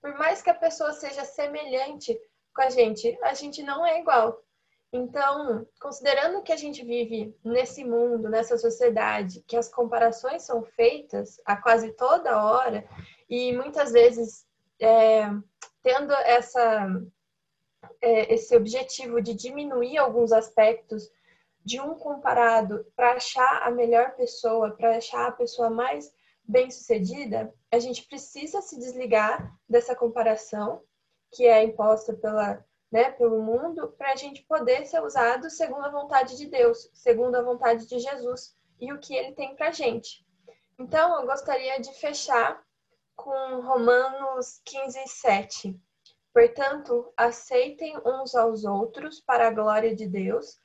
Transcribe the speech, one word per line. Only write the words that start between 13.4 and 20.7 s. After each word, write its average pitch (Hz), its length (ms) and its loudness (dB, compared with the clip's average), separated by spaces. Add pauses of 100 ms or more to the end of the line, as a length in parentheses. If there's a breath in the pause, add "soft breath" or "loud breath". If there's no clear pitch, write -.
muitas 285 400 -2
vezes, 233 540 6 (340)
é, 220 480 6 (540)
tendo 285 320 2
essa, 240 760 2 (1120)
é, 226 320 2
esse 233 240 2
objetivo 233 640 0
de 220 140 -6
diminuir 262 640 -6
alguns 233 340 2
aspectos 220 760 2 (520)